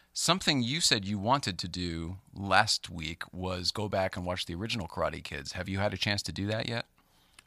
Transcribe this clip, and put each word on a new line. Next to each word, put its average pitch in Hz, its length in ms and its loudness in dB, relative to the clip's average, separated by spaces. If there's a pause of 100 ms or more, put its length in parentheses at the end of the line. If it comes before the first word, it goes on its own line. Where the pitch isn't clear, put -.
(140)
Something 165 480 2
you 135 200 0
said 107 240 4
you 101 140 0
wanted 107 400 2
to 95 80 -6
do 85 500 -4 (160)
last 98 560 4
week 82 420 -6
was 90 400 -2
go 107 180 -4
back 95 260 0
and 92 100 -4
watch 90 200 -2
the 85 100 -6
original 107 320 -4
Karate 78 360 -2
Kids. 73 300 -8
Have - 160 -6
you 98 100 0
had 101 140 2
a 92 40 -6
chance 101 260 2
to - 80 -6
do 95 160 -2
that 107 220 -2
yet? 117 160 -4 (600)